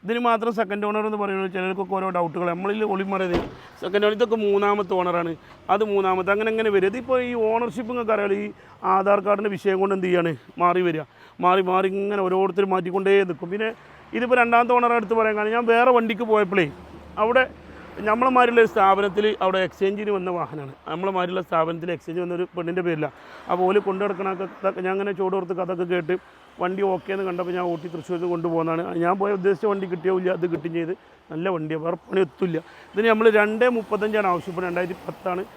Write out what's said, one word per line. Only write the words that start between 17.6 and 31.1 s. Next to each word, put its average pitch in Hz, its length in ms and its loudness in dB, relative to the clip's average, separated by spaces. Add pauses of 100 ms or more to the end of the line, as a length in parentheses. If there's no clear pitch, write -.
നമ്മളെ 233 260 2
മാതിരിയുള്ള 240 300 6
ഒരു 220 80 0
സ്ഥാപനത്തിൽ 196 520 4 (200)
അവിടെ 185 220 2
എക്സ്ചേഞ്ചിന് 202 500 -2
വന്ന 185 200 -4
വാഹനമാണ്. 147 360 -8 (180)
നമ്മളെ 185 240 -4
മാതിരിയുള്ള 180 320 -2
സ്ഥാപനത്തിൽ 170 480 -2
എക്സ്ചേഞ്ച് 165 300 -8
വന്ന 175 140 -6
ഒരു 180 60 -2 (120)
പെണ്ണിൻ്റെ 175 320 -4
പേരിലാണ്. 151 260 -2 (360)
അപ്പോൾ 180 180 0
ഓല് 196 180 4
കൊണ്ടു 190 180 -2
നടക്കണ 190 240 -4 (120)
കഥ, 190 320 -4 (120)
ഞാൻ 185 100 -2
അങ്ങനെ 202 260 -4
ചൂടോർത്ത് 190 400 -2
കഥയൊക്കെ 180 320 -4
കേട്ട് 175 220 0 (460)
വണ്ടി 185 220 -2 (100)
ഓക്കെ 185 220 -6
എന്ന് 196 140 -4
കണ്ടപ്പോൾ 180 280 -4
ഞാൻ 180 160 -2
ഓട്ടി 165 220 -6
തൃശ്ശൂരിൽ 175 260 -6
നിന്ന് 175 140 -2
കൊണ്ടുപോകുന്നതാണ്. 165 480 0 (220)
ഞാൻ 175 160 2
പോയ 202 180 0
ഉദ്ദേശിച്ച 196 340 0
വണ്ടി 196 200 -2
കിട്ടിയില്ല, 185 460 0
അത് 170 140 -2
കിട്ടുകയും 165 260 -6
ചെയ്ത്. 170 160 -4 (380)